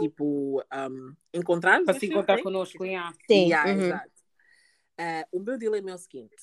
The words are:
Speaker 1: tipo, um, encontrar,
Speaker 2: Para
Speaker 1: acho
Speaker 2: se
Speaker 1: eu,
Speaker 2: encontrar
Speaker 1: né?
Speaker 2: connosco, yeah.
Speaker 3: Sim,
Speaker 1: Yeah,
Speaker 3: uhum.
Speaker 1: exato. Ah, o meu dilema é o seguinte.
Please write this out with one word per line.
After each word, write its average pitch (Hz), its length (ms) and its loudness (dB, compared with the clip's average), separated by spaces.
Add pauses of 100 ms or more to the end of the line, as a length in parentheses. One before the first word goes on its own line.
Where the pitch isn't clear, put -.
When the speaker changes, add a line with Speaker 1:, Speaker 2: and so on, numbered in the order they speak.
Speaker 1:
tipo, 143 600 -2 (140)
um, 131 400 -8 (180)
encontrar, 175 520 2
Speaker 2:
Para 196 80 4
Speaker 1:
acho - 80 -6
Speaker 2:
se 214 60 -2
Speaker 1:
eu, 185 40 -4
Speaker 2:
encontrar 196 280 2
Speaker 1:
né? 262 40 -4
Speaker 2:
connosco, 190 420 -6
yeah. 180 300 -8 (160)
Speaker 3:
Sim, 190 200 8
Speaker 1:
Yeah, 156 220 4
Speaker 3:
uhum. 196 120 2
Speaker 1:
exato. - 260 -2 (880)
Ah, 165 320 -6
o 180 80 -6
meu 226 180 -6
dilema 214 360 -4
é - 20 -12
o 175 40 -14
seguinte. 123 440 -20